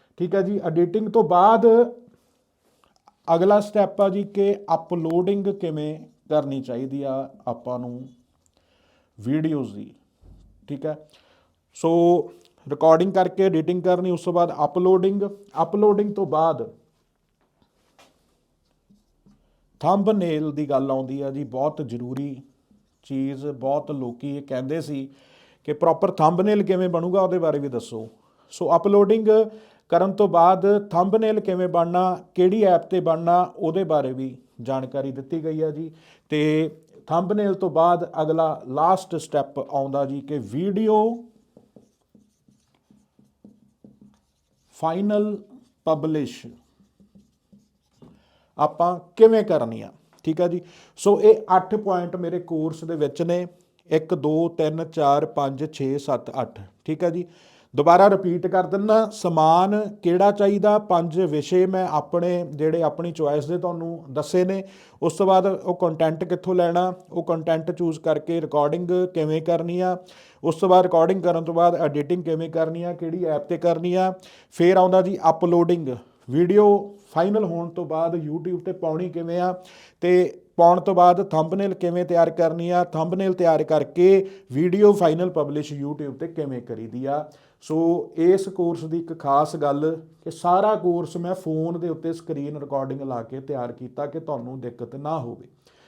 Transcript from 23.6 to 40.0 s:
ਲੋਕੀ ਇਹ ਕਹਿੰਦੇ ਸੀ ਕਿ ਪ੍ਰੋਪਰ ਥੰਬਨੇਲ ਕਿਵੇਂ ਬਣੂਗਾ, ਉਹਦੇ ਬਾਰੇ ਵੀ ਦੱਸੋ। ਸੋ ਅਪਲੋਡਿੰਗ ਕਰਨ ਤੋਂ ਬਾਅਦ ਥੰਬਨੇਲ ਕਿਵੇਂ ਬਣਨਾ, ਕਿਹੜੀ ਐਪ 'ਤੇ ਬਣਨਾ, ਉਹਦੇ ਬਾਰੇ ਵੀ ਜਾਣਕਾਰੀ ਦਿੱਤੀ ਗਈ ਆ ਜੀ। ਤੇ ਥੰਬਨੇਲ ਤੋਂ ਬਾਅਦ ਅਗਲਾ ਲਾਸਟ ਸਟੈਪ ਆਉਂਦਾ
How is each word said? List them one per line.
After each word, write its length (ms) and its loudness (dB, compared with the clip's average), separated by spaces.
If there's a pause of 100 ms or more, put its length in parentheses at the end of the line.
ਲੋਕੀ 460 -8
ਇਹ 60 -12
ਕਹਿੰਦੇ 380 -6
ਸੀ 280 -10 (560)
ਕਿ 80 -6
ਪ੍ਰੋਪਰ 380 2
ਥੰਬਨੇਲ 520 2
ਕਿਵੇਂ 260 0
ਬਣੂਗਾ, 320 -2
ਉਹਦੇ 180 0
ਬਾਰੇ 200 0
ਵੀ 100 -6
ਦੱਸੋ। 400 -8 (420)
ਸੋ 260 0
ਅਪਲੋਡਿੰਗ 520 4 (600)
ਕਰਨ 240 2
ਤੋਂ 160 2
ਬਾਅਦ 600 4
ਥੰਬਨੇਲ 520 0
ਕਿਵੇਂ 280 -2
ਬਣਨਾ, 500 0 (160)
ਕਿਹੜੀ 280 2
ਐਪ 200 4
'ਤੇ 180 -2
ਬਣਨਾ, 560 2
ਉਹਦੇ 280 -2
ਬਾਰੇ 280 0
ਵੀ 240 -8 (260)
ਜਾਣਕਾਰੀ 500 -6
ਦਿੱਤੀ 320 -8
ਗਈ 180 -4
ਆ 80 -2
ਜੀ। 220 -12 (360)
ਤੇ 420 0 (360)
ਥੰਬਨੇਲ 480 -2
ਤੋਂ 160 -4
ਬਾਅਦ 400 2 (120)
ਅਗਲਾ 460 -2
ਲਾਸਟ 480 0
ਸਟੈਪ 420 -6
ਆਉਂਦਾ 460 -4